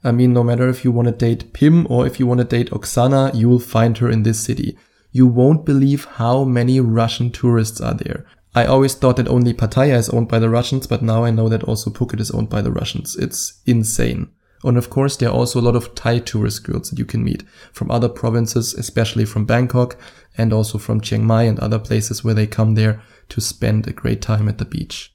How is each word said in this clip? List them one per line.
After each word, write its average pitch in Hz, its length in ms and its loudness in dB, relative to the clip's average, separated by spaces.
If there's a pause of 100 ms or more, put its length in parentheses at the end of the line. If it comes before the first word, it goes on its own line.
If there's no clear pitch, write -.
I 123 80 2
mean, 123 180 4
no 120 100 4
matter 120 280 2
if 127 160 -4
you 127 80 2
want 120 160 2
to 117 40 -2
date 117 380 -2
Pim 165 380 4
or 127 180 2
if - 100 -6
you 127 80 0
want 123 140 2
to 120 60 2
date 117 260 -2
Oksana, 135 640 0
you 113 140 4
will 123 100 6
find 117 380 0
her 120 120 0
in 113 140 2
this 110 160 2
city. - 380 -6 (340)
You 127 160 6
won't 131 380 4
believe 139 400 2
how 123 400 0
many 127 340 2
Russian 117 500 0
tourists 117 520 0
are 117 120 -4
there. - 320 -8 (300)
I 120 100 4
always 135 300 2
thought 127 220 2
that 123 100 0
only 120 260 2
Pattaya 127 440 2
is 113 140 0
owned 117 180 0
by 117 100 0
the 113 100 2
Russians, 120 380 -2
but - 140 -2
now 113 240 0
I 117 60 0
know 113 180 2
that 110 160 -2
also 110 240 -4
Phuket 110 320 -4
is 107 100 -6
owned 113 180 -4
by 104 120 -2
the 120 100 -2
Russians. - 460 -6
It's - 480 -8
insane. 117 640 0 (360)
And 120 120 2
of 123 120 -4
course, 139 280 -2
there 123 100 0
are - 80 -2
also 120 240 -2
a - 20 -2
lot 117 140 2
of 117 180 -4
Thai 120 260 -2
tourist 110 440 -4
girls - 260 -6
that - 100 -8
you 117 40 -2
can 117 180 -4
meet - 220 -4 (300)
from - 180 -6
other 120 160 0
provinces, 117 680 -2
especially 110 520 -2
from 107 200 -2
Bangkok 123 520 0 (400)
and 113 160 2
also 110 240 0
from 110 240 -2
Chiang 110 260 -2
Mai 113 160 4
and 113 160 2
other 110 200 -2
places 110 440 -4
where 113 100 0
they 107 140 2
come 110 280 2
there 107 260 2 (280)
to - 120 -6
spend 107 460 -2
a - 60 -8
great 113 280 -4
time 107 260 0
at 104 120 -4
the - 60 -4
beach. - 500 -10